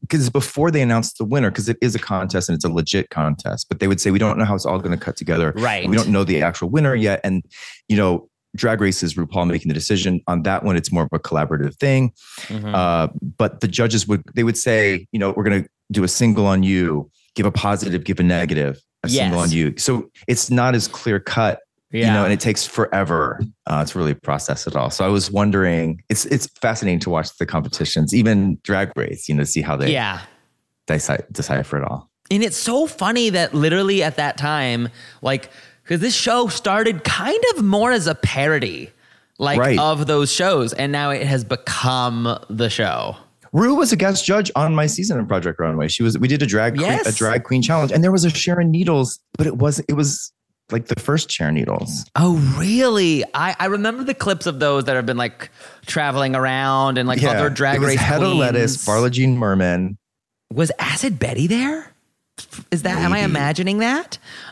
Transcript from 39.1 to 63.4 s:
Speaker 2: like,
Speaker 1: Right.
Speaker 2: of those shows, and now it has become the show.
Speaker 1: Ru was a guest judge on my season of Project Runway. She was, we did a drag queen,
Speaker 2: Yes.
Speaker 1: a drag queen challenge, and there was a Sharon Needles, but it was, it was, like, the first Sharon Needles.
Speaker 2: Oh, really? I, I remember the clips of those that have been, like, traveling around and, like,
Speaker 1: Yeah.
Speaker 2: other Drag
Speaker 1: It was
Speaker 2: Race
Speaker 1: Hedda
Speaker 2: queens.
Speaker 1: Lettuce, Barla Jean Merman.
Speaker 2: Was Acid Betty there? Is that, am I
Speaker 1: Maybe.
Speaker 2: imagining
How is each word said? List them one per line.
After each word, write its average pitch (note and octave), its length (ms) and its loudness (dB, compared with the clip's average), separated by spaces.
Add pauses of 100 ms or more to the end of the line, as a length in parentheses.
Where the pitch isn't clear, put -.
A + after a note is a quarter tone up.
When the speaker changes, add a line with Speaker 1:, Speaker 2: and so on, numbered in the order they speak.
Speaker 2:
like, C#3+ 200 0
Speaker 1:
Right. C#3 200 4
Speaker 2:
of D3+ 280 2
those C#3+ 240 2
shows, E3+ 440 2
and C#3+ 180 -2
now C#3+ 160 0
it C#3 180 -2
has C3+ 160 2
become A#2+ 960 -2 (120)
the A2 180 0
show. C2 480 -2 (380)
Speaker 1:
Ru A#3 200 4
was C#4 180 2
a G#3 40 2
guest F#3+ 300 0
judge G3 280 2
on D#3 200 2
my D3+ 120 2
season D#3 320 -2
of G#2+ 80 -2
Project F2 320 -2
Runway. D#2+ 300 -2
She - 140 -2
was, A2+ 160 2
we B2+ 100 2
did C#3+ 140 0
a C#3+ 40 2
drag G#2+ 300 0
queen, D#3 100 -2
Speaker 2:
Yes. G4 200 0
Speaker 1:
a A2 100 0
drag A2+ 280 0
queen B2+ 180 0
challenge, D3 300 2
and D#3+ 120 4
there F#3 80 4
was F3 140 2
a E3 40 4
Sharon E3+ 400 0
Needles, D#3+ 500 0 (180)
but D#3 80 2
it C3+ 100 -2
was, C#3+ 220 2 (100)
it D3+ 60 0
was, C#3+ 380 -2 (380)
like, A#2 180 -4
the A2+ 120 -4
first D3+ 320 -2
Sharon D2+ 220 -2
Needles. C#2 500 -4 (100)
Speaker 2:
Oh, E3+ 200 4 (240)
really? G3 760 2
I, E3+ 260 -2
I F#3 80 0
remember G#3+ 380 -2
the C4+ 80 -2
clips G3 320 -2
of D3 160 -4
those C#3+ 240 2
that C3 120 0
have B2 100 -2
been, B2 100 0
like, A#2+ 340 -6 (360)
traveling C#3 500 0
around C3+ 600 2
and, B2+ 100 0
like, B2+ 140 0
Speaker 1:
Yeah. C#3 80 2
Speaker 2:
other G#2+ 180 2
Drag C#3 280 0
Speaker 1:
It C#3 40 0
was C#3+ 80 2
Speaker 2:
Race C3+ 120 2
Speaker 1:
Hedda C#3+ 260 2
Speaker 2:
queens. F3+ 120 2
Speaker 1:
Lettuce, A#2+ 480 0
Barla A2+ 240 4
Jean B2+ 280 2
Merman. F#2+ 580 0 (560)
Speaker 2:
Was D3 260 0
Acid F3+ 400 -4
Betty B2 280 -2
there? C4+ 440 -2 (800)
Is E3 120 -2
that, F3+ 160 -2
am F3 160 2
I G#3 80 0
Speaker 1:
Maybe. - 20 2
Speaker 2:
imagining E3+ 540 0